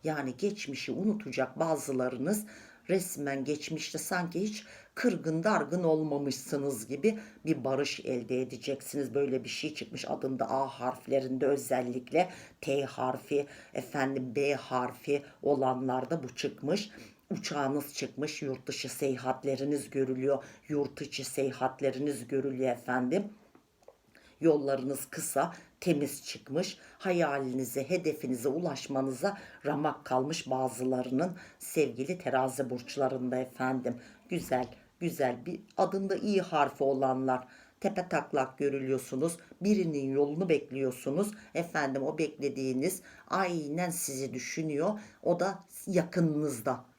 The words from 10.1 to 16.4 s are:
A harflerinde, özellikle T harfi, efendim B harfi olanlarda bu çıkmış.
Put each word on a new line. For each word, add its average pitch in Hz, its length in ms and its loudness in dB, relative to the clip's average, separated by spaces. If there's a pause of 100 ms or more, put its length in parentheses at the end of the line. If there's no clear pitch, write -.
A 135 180 2
harflerinde, 131 800 0
özellikle 127 840 2 (320)
T 139 220 2
harfi, 131 640 0 (260)
efendim 135 600 -2
B 143 180 2
harfi 131 680 0 (180)
olanlarda 131 800 2
bu 123 120 -10
çıkmış. 147 540 -2 (400)